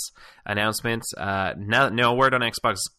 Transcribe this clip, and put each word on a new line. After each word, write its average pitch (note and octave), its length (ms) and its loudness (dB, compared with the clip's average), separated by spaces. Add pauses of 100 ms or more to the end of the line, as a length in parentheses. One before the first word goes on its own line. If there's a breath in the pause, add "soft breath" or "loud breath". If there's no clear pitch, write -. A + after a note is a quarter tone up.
(440 loud breath)
announcement, A2 580 -2 (140)
uh, F#2+ 400 -2
no, A2+ 320 2
no A#2 240 4
word C3 220 4
on B2 80 2
Xbox A2+ 340 -2 (220)